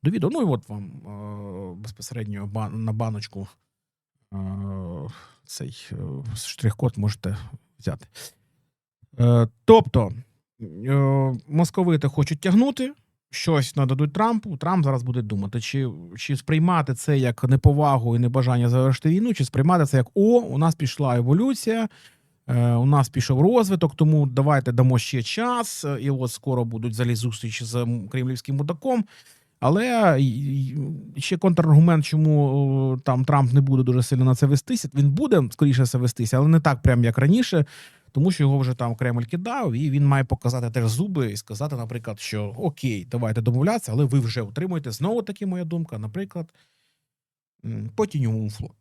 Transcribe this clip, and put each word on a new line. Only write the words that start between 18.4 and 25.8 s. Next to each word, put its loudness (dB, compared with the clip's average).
завершити 2
війну, 0
чи -2
сприймати 2
це 0
як: 2
"О, 6
у -4
нас 2
пішла -2
еволюція, 0
е, 2
у 2
нас 4
пішов 0
розвиток, 2
тому 4
давайте 0
дамо 4
ще -4
час, -4